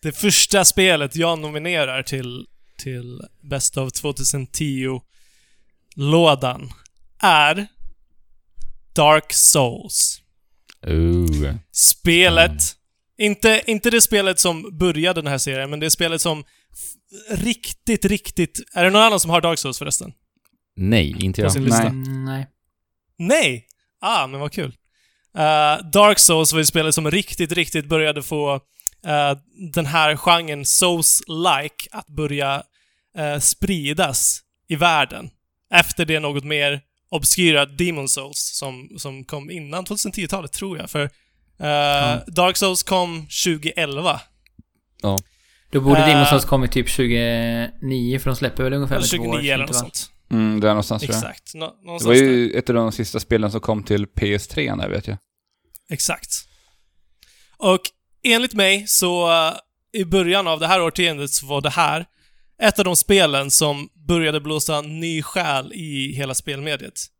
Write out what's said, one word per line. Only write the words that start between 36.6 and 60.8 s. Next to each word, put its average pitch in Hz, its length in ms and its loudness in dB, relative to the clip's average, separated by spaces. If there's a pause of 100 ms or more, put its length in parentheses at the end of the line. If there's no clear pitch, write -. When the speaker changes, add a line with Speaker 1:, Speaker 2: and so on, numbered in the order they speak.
Speaker 1:
obskyra 147 560 2
Demon 139 440 -4
Souls - 500 -6
som, 131 380 -12
som 135 280 -12
kom 147 260 -12
innan 165 340 -10
tvåtusen 208 260 -6
tio-talet, 185 400 -8
tror 196 260 -10
jag. - 120 -12
För, 147 140 -4
eh, 139 60 -6 (580)
Speaker 4:
Ja. 147 600 0
Speaker 1:
Dark 180 300 2
Souls 190 260 0
kom 170 460 -2
tjugoelva. 156 920 -2 (800)
Speaker 2:
Ja. 98 160 0 (540)
Speaker 4:
Då 139 100 2
borde 139 180 6
Speaker 1:
Eh, 156 80 8
Speaker 4:
Demon 147 180 8
Souls 143 200 4
kommit 131 260 2
typ 127 180 -2
tjugonio, 117 1300 -2
för 135 100 -2
de 131 60 -2
släpper 131 280 -4
väl 131 100 0
ungefär 139 220 -2
Speaker 1:
eller - 100 0
Speaker 4:
ett - 80 0
år, 180 40 -2
Speaker 1:
tjugonio 143 360 -2
eller 131 100 -2
Speaker 4:
inte 135 100 -8
Speaker 1:
något - 20 -2
Speaker 4:
va? 123 40 0
Speaker 1:
sånt. - 320 -10 (200)
Speaker 3:
Mm, 110 280 2
det 104 80 2
är 107 40 4
någonstans, 107 320 0
tror 120 100 -4
jag. 113 100 -2
Speaker 1:
Exakt. - 320 -14
Nå-, 160 240 -12
Speaker 3:
Det - 60 -20
Speaker 1:
någonstans 170 220 -6
Speaker 3:
var 120 60 8
ju 127 360 6
Speaker 1:
där. - 100 -2
Speaker 3:
ett 123 100 -6
av 120 60 2
de 113 160 0
sista 110 280 -6
spelen 107 320 0
som 110 100 -6
kom 107 220 -2
till 104 240 -2
P - 260 -2
S 101 140 -4
tre 123 280 -4
där, 98 140 -4
vet - 180 -6
jag. 101 100 -8 (720)
Speaker 1:
Exakt. - 400 -6 (1300)
Och 190 240 2 (420)
enligt 240 300 2
mig 202 340 2
så, 175 440 0
eh, 165 220 2 (400)
i 196 120 -2
början 185 420 0
av 160 120 -2
det 160 80 -2
här 185 140 4